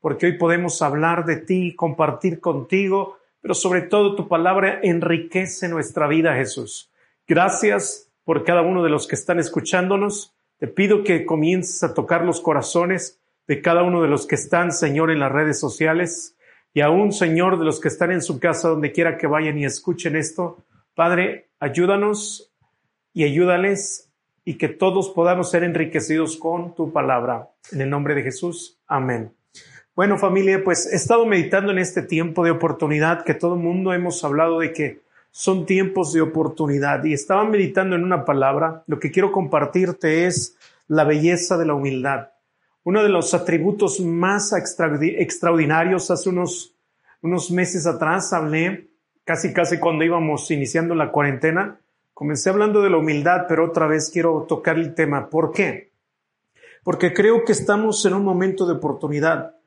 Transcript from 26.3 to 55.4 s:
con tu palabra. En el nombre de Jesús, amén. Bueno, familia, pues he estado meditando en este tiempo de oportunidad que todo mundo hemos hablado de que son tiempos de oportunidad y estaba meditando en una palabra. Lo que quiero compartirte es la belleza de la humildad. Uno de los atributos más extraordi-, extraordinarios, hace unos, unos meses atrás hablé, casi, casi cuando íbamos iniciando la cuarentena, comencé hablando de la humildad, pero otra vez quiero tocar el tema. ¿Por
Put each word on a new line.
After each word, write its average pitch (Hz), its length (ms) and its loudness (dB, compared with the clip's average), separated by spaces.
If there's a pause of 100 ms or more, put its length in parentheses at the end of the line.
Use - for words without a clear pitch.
con 170 380 -6
tu 156 180 -4
palabra. 123 580 -2 (220)
En 143 80 -6
el 135 80 -2
nombre 143 260 -2
de 143 80 -2
Jesús, 160 640 -8
amén. 127 460 -4 (640)
Bueno, 202 220 2
familia, 190 440 2
pues 185 300 -2
he 202 40 0
estado 233 280 0
meditando 196 480 0
en 190 60 -2
este 180 240 -4
tiempo 170 420 -2
de 170 60 4
oportunidad 160 760 0
que 156 100 0
todo 175 220 -2
mundo 180 380 -2
hemos 180 300 -4
hablado 160 340 2
de 160 140 -2
que 147 280 -6 (300)
son 190 360 -2
tiempos 190 460 0
de 160 80 4
oportunidad 147 840 0
y 156 80 0
estaba 190 320 0
meditando 190 520 2
en 170 80 0
una 180 200 0
palabra. 160 600 0
Lo 151 140 -4
que 147 100 -4
quiero 196 220 2
compartirte 175 920 0
es - 320 -4 (300)
la 156 160 4
belleza 170 520 2
de 165 100 2
la 151 80 2
humildad. 135 540 -2 (540)
Uno 196 200 2
de 208 60 4
los 180 240 2
atributos 180 680 0
más 180 520 0
extraordi-, 160 640 -2
extraordinarios, 170 920 0
hace 180 180 -2
unos, 180 460 -4 (480)
unos 170 280 -2
meses 180 360 0
atrás 170 480 0
hablé, 165 560 -2 (340)
casi, 160 300 -2
casi 170 240 2
cuando 165 260 0
íbamos 160 460 0
iniciando 165 440 -2
la 156 160 0
cuarentena, 160 680 0 (360)
comencé 147 340 -2
hablando 208 320 4
de 196 100 4
la 170 80 4
humildad, 156 500 2
pero 165 180 2
otra 165 220 2
vez 156 220 0
quiero 160 380 0
tocar 160 300 0
el 165 160 -4
tema. 143 340 -2
¿Por 156 240 0